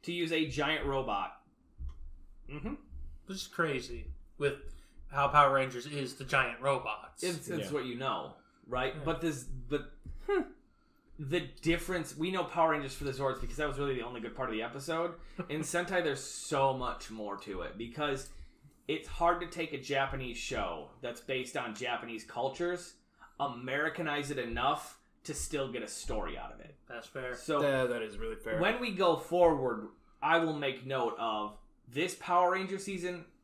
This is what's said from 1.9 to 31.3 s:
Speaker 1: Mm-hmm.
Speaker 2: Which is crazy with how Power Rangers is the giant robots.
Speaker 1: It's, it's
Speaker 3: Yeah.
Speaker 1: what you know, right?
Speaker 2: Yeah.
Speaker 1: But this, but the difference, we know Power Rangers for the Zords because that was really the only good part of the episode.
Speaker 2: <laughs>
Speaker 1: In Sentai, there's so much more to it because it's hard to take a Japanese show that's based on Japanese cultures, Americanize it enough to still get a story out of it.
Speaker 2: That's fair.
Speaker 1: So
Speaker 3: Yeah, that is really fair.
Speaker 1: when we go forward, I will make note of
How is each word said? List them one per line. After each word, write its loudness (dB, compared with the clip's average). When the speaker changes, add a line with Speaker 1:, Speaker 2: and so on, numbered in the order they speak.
Speaker 1:
Mm-hmm. -4
Speaker 2:
Which -6
is -8
crazy -2
with 2
how 2
Power 10
Rangers 2
is -4
the -10
giant 2
robots. 0
Speaker 1:
It's, -2
it's -2
Speaker 3:
Yeah. -2
Speaker 1:
what 0
you -4
know, -2
right? 0
Speaker 2:
Yeah. -6
Speaker 1:
But 0
this, 0
but -2
the 0
difference, 0
we 0
know 2
Power 6
Rangers 0
for -8
the 0
Zords 0
because -4
that 2
was -2
really 2
the -2
only -6
good -8
part -2
of -2
the 0
episode. -2
Speaker 2:
<laughs> -8
Speaker 1:
In -2
Sentai, 0
there's 0
so 2
much -4
more -6
to -6
it -6
because -2
it's -2
hard 4
to -6
take -4
a -4
Japanese 0
show -4
that's -8
based -4
on -4
Japanese -4
cultures, -2
Americanize -2
it -2
enough 0
to -6
still -2
get -4
a -8
story -4
out -8
of -16
it. -16
Speaker 2:
That's -10
fair. -6
Speaker 1:
So 2
Speaker 3:
Yeah, 6
that 0
is -6
really -4
fair. -2
Speaker 1:
when 2
we -2
go 6
forward, 4
I 8
will 4
make 0
note 2
of 0